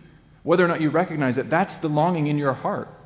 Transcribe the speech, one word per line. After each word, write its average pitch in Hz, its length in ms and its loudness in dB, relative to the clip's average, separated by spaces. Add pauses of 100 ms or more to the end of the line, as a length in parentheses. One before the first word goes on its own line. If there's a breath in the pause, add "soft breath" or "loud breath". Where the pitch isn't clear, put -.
(420 loud breath)
Whether 175 200 4
or 170 60 4
not 160 140 -2
you 151 80 2
recognize 147 480 0
it, 120 100 -4
that's 170 300 0
the 160 100 -4
longing 156 380 0
in 151 100 0
your 143 160 0
heart. 165 360 -4 (180)